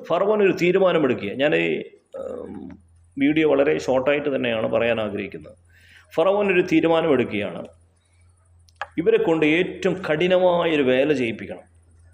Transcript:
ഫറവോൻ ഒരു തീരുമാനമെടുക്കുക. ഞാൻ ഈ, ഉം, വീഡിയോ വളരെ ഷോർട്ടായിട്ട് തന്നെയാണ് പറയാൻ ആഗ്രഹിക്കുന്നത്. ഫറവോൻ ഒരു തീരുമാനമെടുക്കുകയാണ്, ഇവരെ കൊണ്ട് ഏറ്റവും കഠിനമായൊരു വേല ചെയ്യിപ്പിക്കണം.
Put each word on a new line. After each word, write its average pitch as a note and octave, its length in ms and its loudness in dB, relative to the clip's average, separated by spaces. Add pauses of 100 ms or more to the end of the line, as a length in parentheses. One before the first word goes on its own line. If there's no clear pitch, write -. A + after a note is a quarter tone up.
ഫറവോൻ G3+ 380 0
ഒരു F#3 140 4
തീരുമാനമെടുക്കുക. E3 800 2
ഞാൻ D3 200 0
ഈ, E3+ 120 0 (520)
ഉം, - 440 -12 (540)
വീഡിയോ D3+ 320 2
വളരെ C#3+ 300 2
ഷോർട്ടായിട്ട് C#3+ 520 0
തന്നെയാണ് B2 380 -2
പറയാൻ A#2 320 0
ആഗ്രഹിക്കുന്നത്. G2+ 560 -8 (560)
ഫറവോൻ G3 400 0
ഒരു F3+ 100 2
തീരുമാനമെടുക്കുകയാണ്, D3+ 1000 0 (1400)
ഇവരെ G#3 200 2
കൊണ്ട് D#3+ 280 2
ഏറ്റവും F3 560 0
കഠിനമായൊരു E3+ 800 2
വേല B2+ 300 2
ചെയ്യിപ്പിക്കണം. A2+ 540 -6 (460)